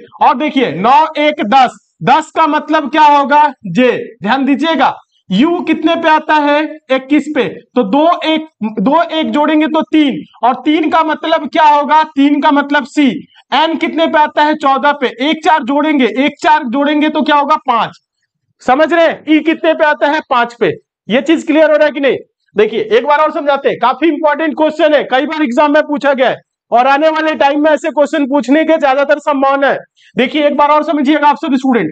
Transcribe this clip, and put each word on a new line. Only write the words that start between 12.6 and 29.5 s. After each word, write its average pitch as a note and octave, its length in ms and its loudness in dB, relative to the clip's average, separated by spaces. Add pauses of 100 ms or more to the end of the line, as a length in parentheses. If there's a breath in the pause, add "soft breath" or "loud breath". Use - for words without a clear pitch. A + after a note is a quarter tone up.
सी। C4 440 -2 (260 soft breath)
एन D#4 240 0
कितने D#4 300 -2
पे D#4+ 120 0
आता D4+ 240 0
है? D4+ 120 0
चौदह C#4+ 360 0
पे। C#4+ 160 -4
एक C4+ 380 -4
चार D#4 180 2
जोड़ेंगे, C#4 420 0
एक C4 260 -2 (120)
चार D#4 200 2
जोड़ेंगे C#4+ 460 -2
तो D4+ 120 -2
क्या D4 140 0
होगा? C#4+ 200 0
पांच। A#3 360 -2 (760)
समझ D4 260 2
रहे E4 140 4
हैं? A#3+ 220 -4
ई D#4 100 4
कितने D#4+ 340 0
पे D#4+ 120 0
आता D4+ 220 0
है? D4+ 120 -2 (100)
पांच A#3 300 -2
पे। F3 120 0 (380)
ये A#3 120 0
चीज D4+ 260 -2
clear D4+ 240 2
हो D4+ 60 2
रहा D4+ 80 2
है D4 60 -2
कि C4 80 -8
नहीं? B3+ 180 0 (400)
देखिए G#3+ 220 0
एक A3 260 0
बार D4 140 2
और D#4 120 0
समझाते C#4 380 -2
हैं, F3+ 120 -4
काफी C4 260 0
important D4+ 460 0
question D#4 400 0
है, C4 100 2
कई C4 220 0
बार D#4 160 -6
exam D4 320 0
में D4+ 100 2
पूछा C#4+ 300 -2
गया B3 160 2
है D#3 60 -2 (360)
और A#3+ 160 2
आने C#4+ 220 2
वाले D#4 260 -2
time D4 280 0
में D#4 80 2
ऐसे D#4 180 -2
question C#4+ 360 0
पूछने C#4 380 0
के D#4 140 2
ज्यादातर C#4+ 420 0
संभावना C#4 480 0